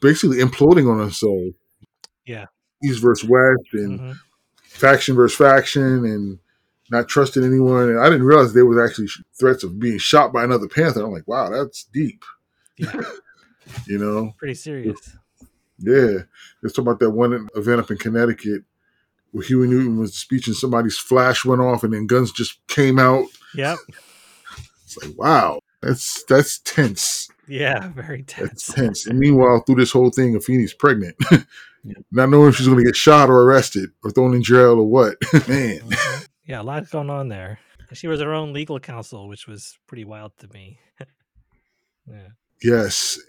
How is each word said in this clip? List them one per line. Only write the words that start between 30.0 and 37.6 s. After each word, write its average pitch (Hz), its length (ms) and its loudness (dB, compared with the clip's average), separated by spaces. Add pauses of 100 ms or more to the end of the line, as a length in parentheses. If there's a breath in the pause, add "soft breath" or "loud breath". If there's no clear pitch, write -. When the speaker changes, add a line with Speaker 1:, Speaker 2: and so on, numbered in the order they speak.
Speaker 1:
thing, 123 240 0
Afeni's 120 400 -2
pregnant. 107 420 -2 (140)
<laughs> 147 160 2 (380 soft breath)
Speaker 3:
Yeah. 101 100 -18 (160)
Speaker 1:
Not 131 200 0
knowing 147 180 8
if 135 80 4
she's 127 100 -4
gonna 127 160 4
get 120 140 2
shot 147 340 6
or 127 140 6
arrested 123 460 2 (120)
or 107 80 -8
thrown 127 240 0
in 123 80 0
jail 120 380 6
or 110 60 2
what. 113 280 2 (120)
<laughs> - 60 -2 (160)
Man. 123 300 -4
Speaker 2:
Mm-hmm. 131 460 -8 (200)
Yeah, 131 160 -14
a 107 40 -14
lot 143 260 -12
going 147 180 -8
on 139 200 -10
there. 98 320 -14 (320)